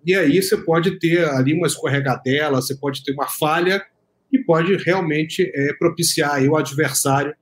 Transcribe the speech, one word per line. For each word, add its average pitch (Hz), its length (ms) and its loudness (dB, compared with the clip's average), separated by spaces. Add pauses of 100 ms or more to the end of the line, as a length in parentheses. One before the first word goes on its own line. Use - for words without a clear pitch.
E 180 100 2
aí 170 260 4
você 196 160 0
pode 165 420 0
ter 170 280 2
ali 135 260 2
uma 170 140 0
escorregadela, 139 920 -2
você 135 140 -6
pode 139 280 -8
ter 139 100 -4
uma 139 140 -4
falha 175 560 0 (460)
que 262 100 2
pode 170 380 2
realmente, 165 800 -2
é, 139 180 -2
propiciar 165 640 0
aí 135 120 2
o 156 80 4
adversário 139 880 0